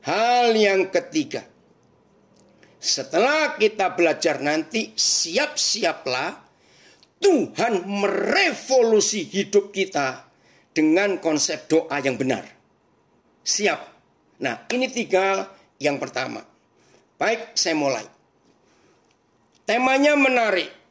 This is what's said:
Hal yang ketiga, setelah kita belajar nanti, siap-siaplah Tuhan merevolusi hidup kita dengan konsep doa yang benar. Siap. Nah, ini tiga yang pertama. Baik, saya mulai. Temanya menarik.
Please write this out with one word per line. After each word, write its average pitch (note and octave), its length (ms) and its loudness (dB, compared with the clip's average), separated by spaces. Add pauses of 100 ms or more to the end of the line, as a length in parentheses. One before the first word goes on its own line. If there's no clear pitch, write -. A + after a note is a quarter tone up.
(100)
Hal A#3+ 480 2
yang G3 320 4
ketiga, D3+ 560 -2 (1400)
setelah C4+ 720 0
kita F#3 400 0
belajar D#3 480 0
nanti, D#3 560 -2
siap-siaplah E3+ 1400 -2 (800)
Tuhan A3 640 2
merevolusi G#3+ 1400 2
hidup G3 480 0
kita C#3 560 -4 (480)
dengan E3+ 480 2
konsep D3+ 480 -2
doa D3 320 0
yang B2+ 160 -2
benar. B2+ 240 -2 (1040)
Siap. G3 340 -2 (640)
Nah, B2 320 -6
ini B3+ 160 -2
tiga G3 560 0 (320)
yang C#3+ 240 -2
pertama. B2+ 400 -8 (720)
Baik, A3 400 -4
saya E3 240 -2
mulai. C3+ 240 -2 (1600)
Temanya C4+ 560 2
menarik. A#3 560 0 (160)